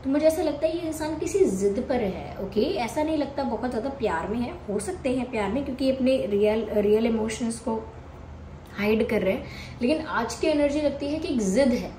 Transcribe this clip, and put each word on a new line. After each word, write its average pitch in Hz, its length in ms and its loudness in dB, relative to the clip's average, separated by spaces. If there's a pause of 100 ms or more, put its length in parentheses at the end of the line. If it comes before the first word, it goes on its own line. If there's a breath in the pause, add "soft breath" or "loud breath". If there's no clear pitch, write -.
तो 269 60 0
मुझे 302 160 4
ऐसा 320 160 4
लगता 311 240 0
है 330 100 0
ये 330 120 -4
इंसान 311 300 -4
किसी - 260 4
जिद 202 440 0
पर 247 120 2
है। 185 360 -4
ओके, 202 240 -2
ऐसा 269 420 0
नहीं 311 140 0
लगता 277 260 -2
बहुत 240 280 -2
ज़्यादा 233 180 -4
प्यार 190 400 -2
में 226 100 -2
है, 247 140 -4 (180)
हो 196 80 0
सकते 294 360 -2
हैं 247 160 -2
प्यार 202 220 -2
में 277 120 0
क्योंकि 262 260 0
अपने 254 360 2
रियल, 214 440 2
रियल 214 360 4
इमोशंस 226 520 0
को 220 340 -6 (880)
हाइड 220 320 2
कर 208 120 2
रहे 190 120 2
हैं, 269 100 -6 (380 loud breath)
लेकिन 302 240 2
आज 220 280 -2
की - 120 0
एनर्जी 294 340 4
लगती 285 260 0
है 302 120 -2
कि 320 160 -2
एक 240 60 2
जिद 214 280 4
है 196 300 0